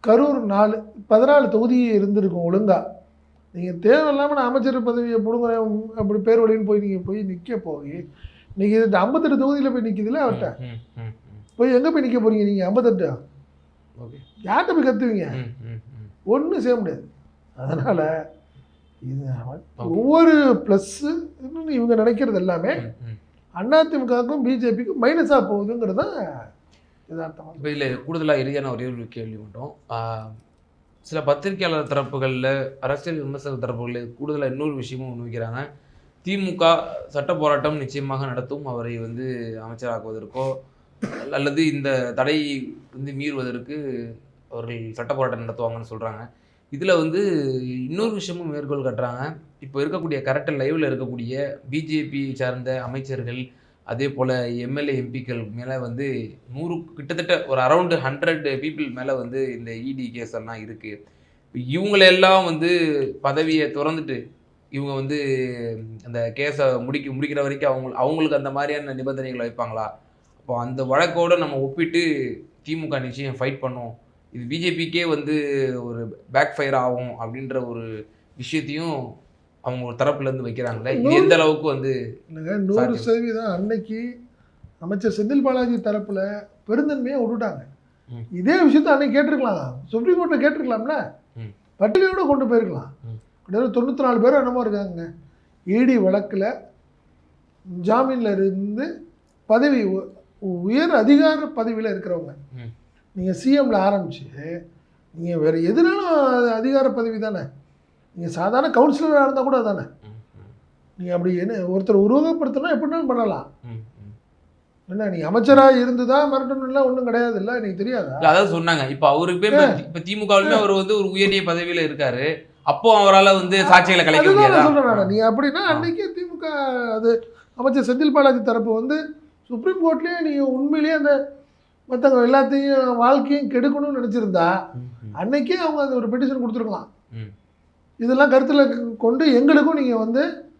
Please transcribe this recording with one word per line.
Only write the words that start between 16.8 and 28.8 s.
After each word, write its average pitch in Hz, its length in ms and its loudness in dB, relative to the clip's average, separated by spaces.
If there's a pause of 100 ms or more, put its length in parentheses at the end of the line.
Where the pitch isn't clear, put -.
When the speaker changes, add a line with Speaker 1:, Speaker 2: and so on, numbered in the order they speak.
Speaker 1:
அதனால 156 720 -2 (720)
இது 135 240 -8 (180)
அவன் 139 180 -14 (160)
Speaker 2:
ஓகே. 170 200 -2
Speaker 1:
ஒவ்வொரு 294 680 6
பிளஸ் 196 300 2 (460)
இன்னும் 320 260 -10
இவங்க 233 280 2
நினைக்கிறது 226 380 2
எல்லாமே 185 400 -2
Speaker 2:
ம், 117 180 -10 (120)
ம். 113 140 -14 (360)
Speaker 1:
அதிமுகவுக்கும் 262 880 0
பி 254 140 0
ஜே 233 140 0
பிக்கும் 226 320 -4
மைனஸா 285 360 2
போகுதுங்கிறது 202 560 -2
தான் 202 600 -6 (560)
யதார்த்தமா. 160 440 -12
Speaker 2:
இப்ப 143 140 -10
இதுல 139 360 -4
கூடுதலா 156 340 0
இறுதியான 135 320 -4
ஒரே 123 160 -8